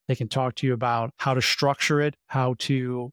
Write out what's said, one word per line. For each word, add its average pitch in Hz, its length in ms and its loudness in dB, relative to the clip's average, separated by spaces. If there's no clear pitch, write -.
They 131 80 0
can 117 140 -2
talk 131 280 0
to - 100 -2
you 127 80 2
about 117 420 0
how - 160 0
to 131 80 2
structure 143 580 2
it, 147 160 0
how 127 320 0
to 127 540 -2